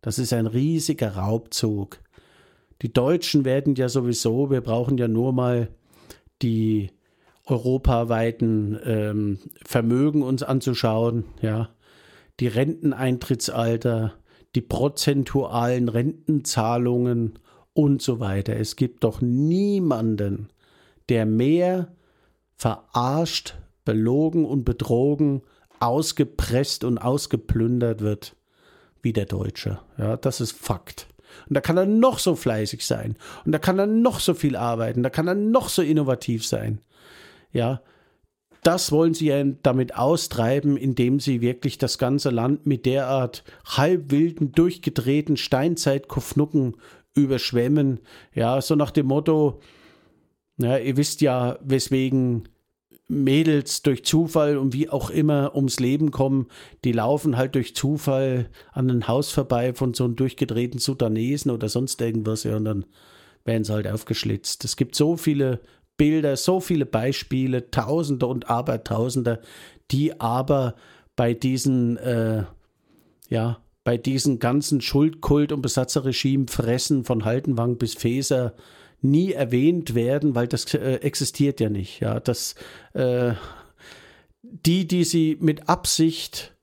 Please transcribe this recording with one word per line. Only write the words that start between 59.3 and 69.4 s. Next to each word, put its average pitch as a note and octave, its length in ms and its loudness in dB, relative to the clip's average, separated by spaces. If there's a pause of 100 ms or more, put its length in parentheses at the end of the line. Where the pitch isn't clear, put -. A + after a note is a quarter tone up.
vorbei B2+ 420 0
von B2 220 -2
so B2+ 100 0
einem A#2+ 120 -2
durchgedrehten B2 640 -2
Sudanesen B2+ 720 -2
oder A2 180 -2
sonst B2+ 320 -4
irgendwas, A2 440 -2
ja, G#2+ 120 -2
und G#2+ 80 -2
dann G2+ 200 -4 (600)
werden A2+ 200 0
sie G#2 80 -4
halt G#2+ 140 -2
aufgeschlitzt. - 760 -4
Es - 120 -6
gibt - 200 -2
so D#3+ 200 2
viele C#3 440 0 (360)
Bilder, D3 400 0
so F#3 240 0
viele D#3+ 240 0
Beispiele, B2+ 840 -2
Tausende C#3 560 -2
und B2 240 -4
Abertausende, A#2+ 920 -2 (500)